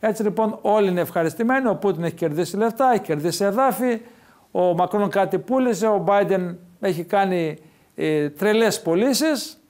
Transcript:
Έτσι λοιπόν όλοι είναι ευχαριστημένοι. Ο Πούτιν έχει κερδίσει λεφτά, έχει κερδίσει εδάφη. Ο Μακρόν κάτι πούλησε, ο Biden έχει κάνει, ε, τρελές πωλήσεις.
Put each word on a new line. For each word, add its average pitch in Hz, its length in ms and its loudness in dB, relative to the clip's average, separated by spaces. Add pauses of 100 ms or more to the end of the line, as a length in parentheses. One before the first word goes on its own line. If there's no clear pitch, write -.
Έτσι 220 220 0
λοιπόν 214 400 -2
όλοι 208 260 4
είναι 180 120 0
ευχαριστημένοι. 226 680 0
Ο 196 60 2
Πούτιν 170 300 -2
έχει 165 100 -2
κερδίσει 165 420 -2
λεφτά, 226 360 2
έχει 208 100 2
κερδίσει 160 420 -2
εδάφη. 233 560 0 (500)
Ο 185 100 -2
Μακρόν 180 500 0
κάτι 196 280 0
πούλησε, 240 480 0
ο 202 200 2
Biden 185 480 2 (260)
έχει 175 240 -2
κάνει, 180 540 0 (360)
ε, 151 360 -2
τρελές 214 520 0
πωλήσεις. 247 880 0